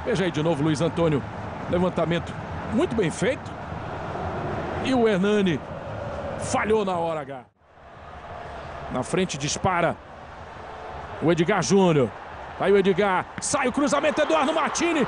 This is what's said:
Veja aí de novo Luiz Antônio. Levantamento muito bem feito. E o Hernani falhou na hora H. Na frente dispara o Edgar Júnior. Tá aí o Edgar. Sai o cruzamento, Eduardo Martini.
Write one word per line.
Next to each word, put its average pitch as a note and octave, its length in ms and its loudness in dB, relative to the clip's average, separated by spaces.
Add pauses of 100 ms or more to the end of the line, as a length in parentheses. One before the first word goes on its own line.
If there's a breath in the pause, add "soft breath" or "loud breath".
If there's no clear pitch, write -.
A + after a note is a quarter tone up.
Veja G3 180 2
aí F3+ 80 2
de D3+ 140 0
novo D#3 180 2
Luiz D#3 180 2
Antônio. D#3+ 400 2 (480)
Levantamento E3+ 640 0 (400)
muito B3 220 2
bem G3 160 2
feito. A#3+ 400 -2 (1300)
E C4 100 2
o A#3 140 6
Hernani G3 500 4 (800)
falhou G#3+ 460 2
na F#3 120 0
hora E3 260 -2
H. C3+ 180 -10 (1500)
Na B2+ 100 -2
frente F#3 340 0
dispara D#3 600 0 (1200)
o D3+ 120 2
Edgar E3+ 320 2
Júnior. E3 440 6 (520)
Tá D3 60 2
aí F#3+ 60 6
o G3+ 40 8
Edgar. F#3+ 500 4 (140)
Sai C#4 260 0
o A#3+ 60 2
cruzamento, C#4+ 500 2
Eduardo D4+ 300 4
Martini. D#4+ 560 2